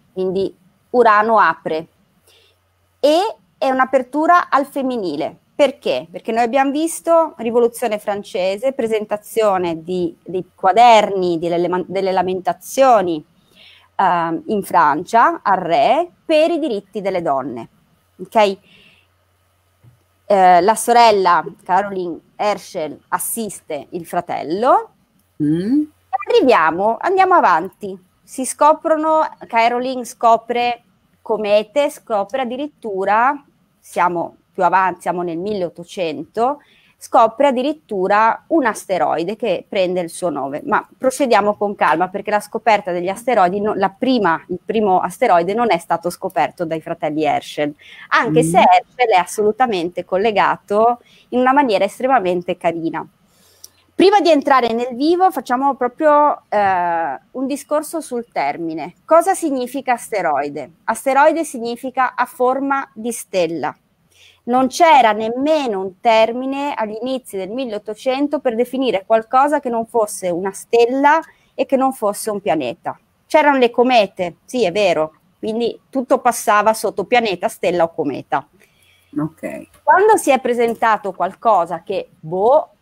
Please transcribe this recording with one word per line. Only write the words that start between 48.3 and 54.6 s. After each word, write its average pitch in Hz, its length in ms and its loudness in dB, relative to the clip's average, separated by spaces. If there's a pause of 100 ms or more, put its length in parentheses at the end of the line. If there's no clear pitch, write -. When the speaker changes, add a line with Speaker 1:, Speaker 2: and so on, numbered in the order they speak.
Speaker 2:
Mm. 160 60 -4
Speaker 1:
se 170 100 -2
Herschel 208 500 4
è 196 80 4
assolutamente 190 880 -2
collegato 202 920 0 (300)
in 240 100 -2
una 254 140 2
maniera 220 320 2
estremamente 185 720 -2
carina. 165 500 -4 (880)
Prima 403 260 4
di 311 80 2
entrare 269 420 2